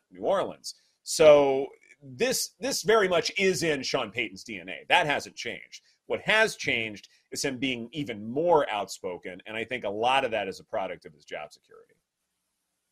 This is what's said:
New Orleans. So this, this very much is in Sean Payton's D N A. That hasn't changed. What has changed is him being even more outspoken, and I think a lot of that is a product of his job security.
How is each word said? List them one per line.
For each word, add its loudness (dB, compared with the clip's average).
New -14
Orleans. -4
So 6
this, -2
this -4
very 4
much 2
is 2
in 0
Sean -4
Payton's -6
D -12
N -14
A. -12
That 4
hasn't -4
changed. -12
What -4
has 2
changed -4
is -6
him -4
being -4
even -8
more 2
outspoken, -8
and -10
I -4
think -8
a -2
lot 2
of -4
that -2
is -10
a -20
product -6
of -20
his -20
job -12
security. -20